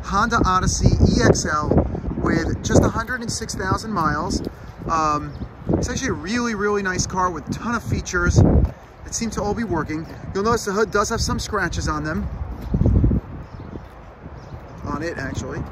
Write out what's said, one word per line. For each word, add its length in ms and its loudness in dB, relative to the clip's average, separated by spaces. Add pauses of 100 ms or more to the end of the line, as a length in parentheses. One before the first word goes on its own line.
Honda 420 2
Odyssey 440 4
E 340 4
X 220 6
L 240 0 (480)
with 480 0
just 180 4
a 60 2
hundred 320 -4
and 100 -6
six 240 -6
thousand 380 -4
miles. 480 -2 (480)
Um, 420 -2 (380)
it's 200 2
actually 200 -2
a 40 -2
really, 400 -2
really 300 0
nice 240 -2
car 240 0
with 160 -8
a 60 -4
ton 220 -4
of 80 -4
features 520 0
that 800 4
seem 140 -2
to 120 -4
all 120 0
be 100 -2
working. 420 -2 (280)
You'll 100 0
notice 220 2
the 80 -2
hood 180 2
does 160 2
have 140 0
some 180 0
scratches 480 -2
on 160 -2
them. 240 -2 (2500)
On 180 -4
it, 160 -4
actually. 420 -6 (120)